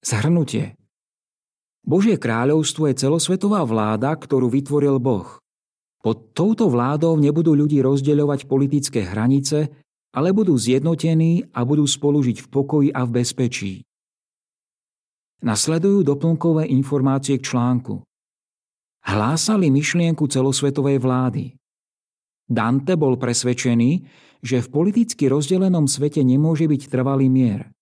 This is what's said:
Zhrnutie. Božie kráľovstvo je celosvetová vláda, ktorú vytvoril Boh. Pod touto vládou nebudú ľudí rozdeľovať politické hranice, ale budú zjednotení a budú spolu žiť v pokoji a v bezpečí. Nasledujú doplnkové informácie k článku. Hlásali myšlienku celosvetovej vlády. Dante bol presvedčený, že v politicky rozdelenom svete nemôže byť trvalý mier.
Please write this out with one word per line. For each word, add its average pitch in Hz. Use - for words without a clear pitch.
Zhrnutie. 127
Božie 196
kráľovstvo 143
je 123
celosvetová 180
vláda, 110
ktorú 131
vytvoril 139
Boh. 123
Pod -
touto 220
vládou 147
nebudú 156
ľudí 147
rozdeľovať 139
politické 135
hranice, 139
ale 170
budú 190
zjednotení 160
a 127
budú 147
spolu 143
žiť 117
v -
pokoji 139
a 131
v 120
bezpečí. 117
Nasledujú 165
doplnkové 156
informácie 135
k -
článku. 120
Hlásali 156
myšlienku 156
celosvetovej 139
vlády. 127
Dante 123
bol 143
presvedčený, 123
že 123
v 120
politicky 190
rozdelenom 160
svete 147
nemôže 151
byť 143
trvalý 131
mier. 123